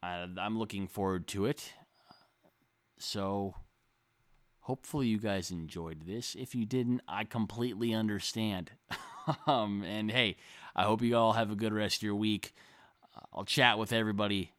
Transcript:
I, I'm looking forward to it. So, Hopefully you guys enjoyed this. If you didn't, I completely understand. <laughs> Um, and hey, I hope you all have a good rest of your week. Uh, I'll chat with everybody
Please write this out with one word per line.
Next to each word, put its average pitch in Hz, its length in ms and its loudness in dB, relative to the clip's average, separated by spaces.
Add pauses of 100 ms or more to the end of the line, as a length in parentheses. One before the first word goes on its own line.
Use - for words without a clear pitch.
I, 87 240 -6 (100)
I'm 107 220 -2
looking 101 280 -4
forward 95 400 0
to 101 180 0
it. - 260 -2 (1300)
So, 98 560 -4 (1080)
Hopefully 135 400 -2
you 110 140 4
guys 98 320 -2
enjoyed 82 560 -8
this. 113 320 -6
If 127 160 -8
you 117 100 0
didn't, 123 420 0
I 107 160 -2
completely 113 720 -2
understand. 107 800 -2 (180)
<laughs> - 80 -8 (500)
Um, 107 340 2
and 104 300 -2
hey, 113 260 4 (380)
I 90 80 4
hope 107 180 4
you 117 160 4
all 113 160 6
have 110 160 2
a 107 60 -2
good 107 180 0
rest 107 240 0
of - 60 -6
your 104 100 0
week. 104 400 0 (640)
Uh, - 60 -18 (120)
I'll 92 100 -6
chat 120 360 6
with 110 120 -2
everybody 104 680 2